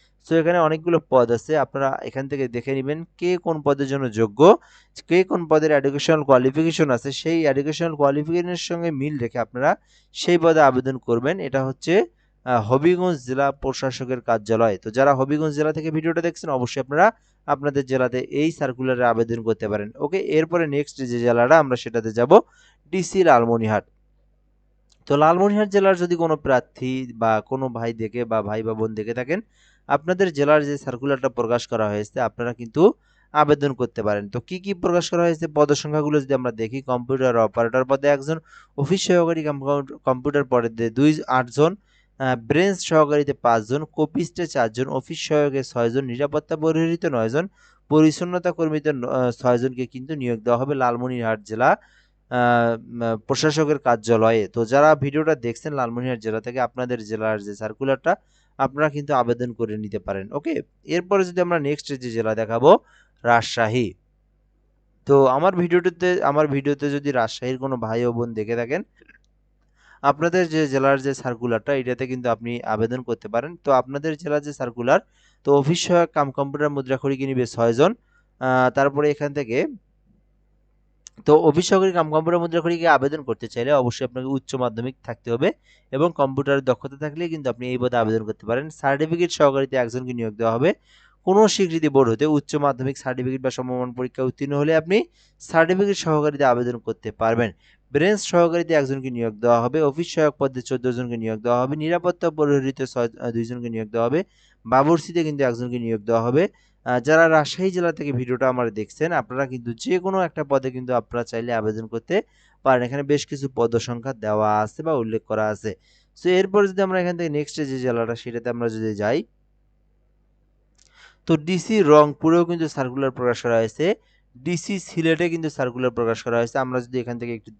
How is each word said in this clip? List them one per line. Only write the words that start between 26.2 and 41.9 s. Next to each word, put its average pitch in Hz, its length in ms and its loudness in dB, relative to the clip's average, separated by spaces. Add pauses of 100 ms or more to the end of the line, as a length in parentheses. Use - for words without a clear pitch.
প্রার্থী 131 760 -2
বা 110 260 2
কোনো 131 280 -6
ভাই 117 240 -6
দেখে 113 320 -6
বা 113 160 -2
ভাই 107 220 -6
বা 110 100 -4
বোন 110 200 -4
দেখে 107 200 -6
থাকেন, 131 280 -4 (460)
আপনাদের 170 460 0
জেলার 143 320 4
যে 143 120 -4
সার্কুলারটা 131 520 -4
প্রকাশ 120 380 -2
করা 110 220 -2
হয়েছে, 104 300 -6
আপনারা 120 340 -4
কিন্তু 131 400 2 (380)
আবেদন 143 420 2
করতে 117 300 -4
পারেন। 104 260 -2
তো 120 100 -6
কি 180 200 -10
কি 196 140 -6
প্রকাশ 175 360 0
করা 170 120 0
হয়েছে, 165 260 0
পদ 147 260 2
সংখ্যাগুলো 147 480 0
যদি 135 120 -2
আমরা 127 180 -2
দেখি, 113 300 -6
কম্পিউটার 127 560 0
অপারেটর 117 480 2
পদে 139 220 0
একজন, 143 320 0 (380)
অফিস 151 240 -2
সহকারী 170 420 2
কাম-, 143 420 -2 (180)
কম্পিউটার 135 400 0
পদে 117 460 0
দুই, 147 380 2
আটজন, 127 480 2 (440)